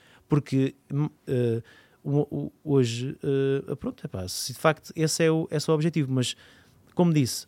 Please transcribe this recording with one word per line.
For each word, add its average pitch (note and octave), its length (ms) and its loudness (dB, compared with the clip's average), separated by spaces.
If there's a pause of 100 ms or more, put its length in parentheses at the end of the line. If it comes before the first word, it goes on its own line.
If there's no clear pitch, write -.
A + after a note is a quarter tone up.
(280)
Porque, C3+ 460 2 (180)
hum, D3 160 0 (180)
eh, A#2+ 340 0 (440)
o, D3 160 0
o, D3 320 -4 (120)
hoje, B2+ 520 0 (520)
eh, - 80 -4
pronto, - 280 -8
epá, F#2 240 -8
se - 240 -8
de - 60 -16
facto - 360 0
esse D#3+ 300 0
é D#3+ 60 4
o, D#3+ 200 0
esse D3+ 180 -2
é E3 40 4
o - 20 4
objetivo, D3+ 380 0
mas, B2+ 240 0 (580)
como F3 180 4
disse, C#3+ 360 0